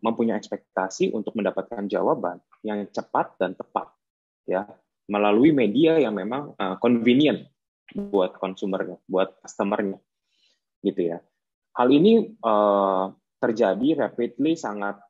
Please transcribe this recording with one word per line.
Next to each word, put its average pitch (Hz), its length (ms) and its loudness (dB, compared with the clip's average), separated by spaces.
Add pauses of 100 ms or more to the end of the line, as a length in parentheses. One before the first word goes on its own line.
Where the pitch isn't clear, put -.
mempunyai 113 320 -2
ekspektasi - 720 -6
untuk - 240 -6
mendapatkan 104 560 -4
jawaban 95 480 -2 (240)
yang 104 320 -6
cepat 127 480 -4
dan 92 160 -4
tepat - 320 -8 (560)
ya, 98 240 -4 (400)
melalui 104 400 4
media 143 480 2
yang 117 160 2
memang, 117 480 -8
eh, 92 160 -4
convenient 123 720 2 (640)
buat 92 240 0
konsumernya, 95 720 -6
buat 92 320 -2
customernya 98 560 -4 (880)
gitu 87 320 -2
ya. - 0 - (560)
Hal 123 160 2
ini, 202 400 6
eh, 101 760 2 (380)
terjadi 117 640 0
rapidly 139 480 -2
sangat, 104 540 -8